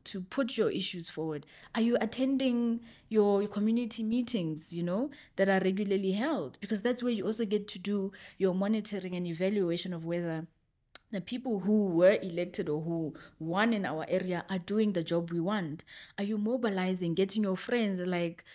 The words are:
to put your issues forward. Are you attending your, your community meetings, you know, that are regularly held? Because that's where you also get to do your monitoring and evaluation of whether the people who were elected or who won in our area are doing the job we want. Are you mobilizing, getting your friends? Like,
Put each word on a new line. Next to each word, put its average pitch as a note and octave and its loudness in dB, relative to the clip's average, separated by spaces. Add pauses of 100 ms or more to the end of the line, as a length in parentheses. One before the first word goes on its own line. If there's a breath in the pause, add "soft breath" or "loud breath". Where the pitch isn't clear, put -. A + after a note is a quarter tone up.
to F#3+ -8
put B3 -4
your G#3 4
issues F#3 -4
forward. D#3 -6 (300 loud breath)
Are A3+ 0
you A#3+ 4
attending A#3+ 0 (260 loud breath)
your, G3+ 4
your G3+ -2
community A3 0
meetings, G#3+ -2
you E3+ -2
know, G#3+ -2 (240 loud breath)
that G3 4
are F#3+ 4
regularly F#3+ 2
held? G#3+ -2
Because G3+ -4
that's B3 0
where B3 0
you G3+ -2
also A3+ 0
get G#3 0
to - -10
do G3+ -2 (260 loud breath)
your F#3 2
monitoring G3 -2
and F3 -2
evaluation F3 0
of D#3+ -6
whether E3 -2 (680)
the G3 -4
people A#3 -4
who G#3 4
were F#3 6
elected F3 -4
or D3+ -2
who E3 -4 (240 loud breath)
won F#3+ 2
in G3+ 0
our D3+ -4
area F3+ 0
are F#3+ -2
doing G#3 0
the E3+ 0
job E3+ 0
we E3+ 0
want. E3+ -2 (340 loud breath)
Are G3+ -2
you G#3+ -2
mobilizing, F#3+ 0
getting G3 2
your F#3 2
friends? G#3 0
Like, F3 -2 (100)